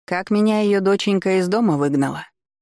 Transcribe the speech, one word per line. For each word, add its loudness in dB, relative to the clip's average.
Как -4
меня 2
её 2
доченька 0
из -2
дома 0
выгнала?" -2